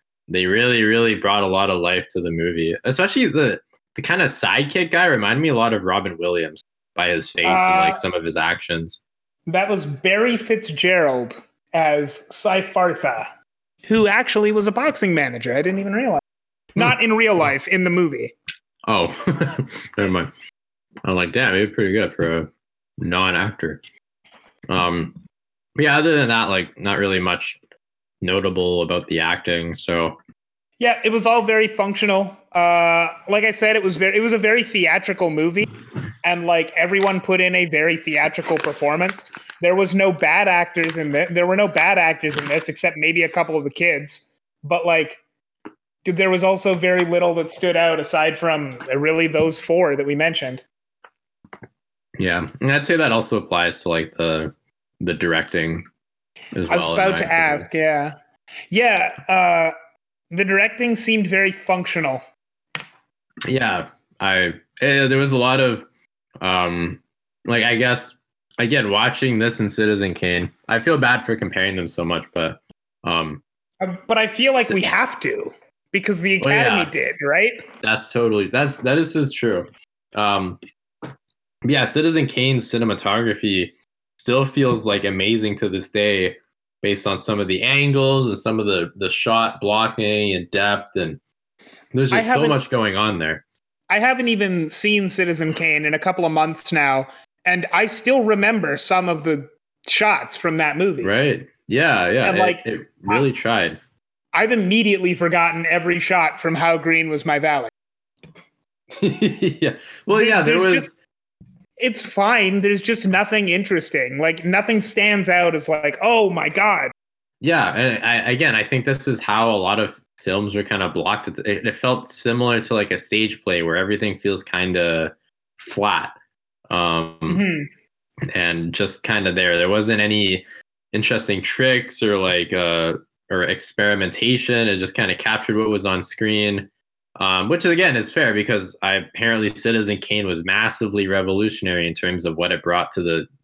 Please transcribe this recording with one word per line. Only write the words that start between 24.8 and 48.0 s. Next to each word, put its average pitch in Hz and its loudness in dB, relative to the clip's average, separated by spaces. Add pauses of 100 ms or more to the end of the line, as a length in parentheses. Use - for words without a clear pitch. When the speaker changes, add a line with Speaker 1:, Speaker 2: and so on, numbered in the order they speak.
Speaker 1:
yeah, 147 4
other 156 4
than 135 2
that, 113 2
like, 92 -4
not 98 -2
really 95 2
much 90 -2 (600)
notable 90 0
about 85 -2
the 82 -2
acting, 85 -2
so. 85 -2 (640)
Speaker 2:
Yeah, 240 0
it 220 2
was 220 0
all 226 4
very 220 2
functional. 202 -2 (180)
Uh, 170 4 (220)
like 208 2
I 220 2
said, 214 2
it 202 0
was 190 0
very, 190 2
it 220 2
was 226 2
a 226 2
very 220 2
theatrical 180 0
movie, 170 0 (540)
and, 175 0
like, 165 2
everyone 190 2
put 185 0
in 180 2
a 180 4
very 160 0
theatrical 156 -2
performance. 160 -2 (300)
There 175 4
was 190 2
no 190 4
bad 175 2
actors 170 0
in 151 -4
thi-, 160 2
there 175 2
were 185 2
no 202 2
bad 180 2
actors 160 0
in 147 -4
this, 151 -2
except 165 -4
maybe 165 0
a 160 0
couple 160 -2
of 147 0
the 139 -2
kids. 151 -2 (360)
But, 165 -2
like, 160 0 (880)
th-, 180 -2
there 190 4
was 185 2
also 190 2
very 180 2
little 175 2
that 165 -2
stood 175 0
out 165 4
aside 160 0